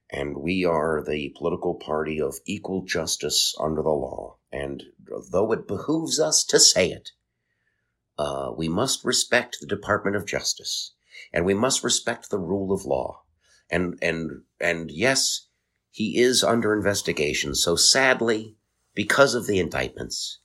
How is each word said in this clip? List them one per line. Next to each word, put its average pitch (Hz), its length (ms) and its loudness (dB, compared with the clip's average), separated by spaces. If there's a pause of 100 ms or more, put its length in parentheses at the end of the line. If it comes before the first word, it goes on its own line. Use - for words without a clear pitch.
(100)
and 71 260 -6
we 90 280 -2
are 78 380 2
the 73 340 -4
political 82 380 -2
party 78 460 -4
of 71 240 -2
equal 95 400 -6
justice - 760 -2
under 78 240 -2
the 76 60 0
law. 67 480 -2 (160)
And 69 300 -8 (480)
though 110 220 2
it - 160 -4
behooves 143 520 -2
us 156 240 2
to - 140 4
say 92 320 6
it, - 200 -12 (1080)
uh, 69 380 -4
we 80 120 -2
must 104 360 0
respect - 560 0
the - 60 -14
Department 101 500 0
of 92 100 -4
Justice, - 640 -6 (400)
and 87 140 0
we 98 80 4
must 123 280 0
respect - 460 -2
the 104 100 -2
rule 95 340 0
of 92 120 -2
law. 65 380 -4 (480)
And, 87 320 0
and, 82 400 -2 (180)
and 82 300 -2
yes, 120 560 0 (460)
he 107 260 -2
is 123 260 4
under 110 280 2
investigation. 82 800 0
So 85 220 2
sadly, 113 800 4 (380)
because 123 400 4
of 104 120 -2
the 98 120 2
indictments 65 880 -4